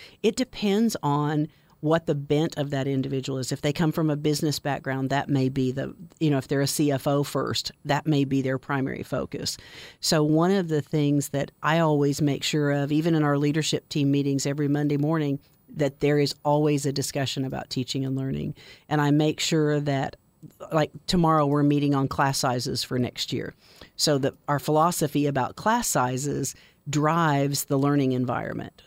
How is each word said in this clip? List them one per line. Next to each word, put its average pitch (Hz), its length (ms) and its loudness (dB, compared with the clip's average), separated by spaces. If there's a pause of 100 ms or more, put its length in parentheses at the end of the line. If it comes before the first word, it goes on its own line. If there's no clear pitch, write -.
(240)
it 220 100 2
depends 214 720 0
on 147 420 0 (340)
what 160 260 0
the 160 80 0
bent 147 420 0
of 143 140 -4
that 135 160 -2
individual 135 520 -2
is. 127 140 -6
If 135 80 -6
they 147 100 0
come 156 220 0
from 160 160 0
a 151 80 0
business 147 420 0
background, 135 520 -4
that 139 180 -2
may 131 220 2
be 131 200 0
the, 131 240 -6 (240)
you 156 120 2
know, 139 80 2
if 127 100 -6
they're 139 140 0
a 139 40 2
C 147 240 0
F 135 160 -2
O 143 160 2
first, 127 500 -4 (120)
that 143 220 -2
may 143 180 2
be 135 160 0
their 131 160 -2
primary 135 460 -6
focus. - 560 -6 (420)
So 151 240 2
one 156 260 4
of 190 180 0
the 151 120 0
things 147 500 0
that 139 200 -4 (120)
I 156 180 2
always 147 420 2
make 143 200 0
sure 147 280 0
of, 143 200 -2
even 160 240 2
in 156 80 2
our 147 140 2
leadership 147 540 0
team 139 200 0
meetings 139 360 0
every 143 200 -2
Monday 147 300 0
morning, 147 440 0 (360)
that 143 240 -2
there 147 180 4
is 143 240 2
always 147 440 2
a 135 60 -2
discussion 135 520 -4
about 131 240 -6
teaching 135 340 -4
and 131 140 -2
learning. 139 380 -4 (340)
And 151 140 0
I 147 80 4
make 151 280 4
sure 151 420 2
that, 143 360 -2 (560)
like, 151 180 2 (160)
tomorrow 160 380 4
we're 143 180 2
meeting 143 320 4
on 135 140 2
class 135 300 0
sizes 127 440 -2
for 131 160 -4
next - 320 -4
year. 117 220 -6 (440)
So 147 200 2
that 135 160 0 (160)
our 143 100 2
philosophy 151 680 2
about 135 300 -2
class 233 300 0
sizes 135 680 -2 (360)
drives 147 760 2
the 139 140 0
learning 139 340 4
environment. 120 760 -4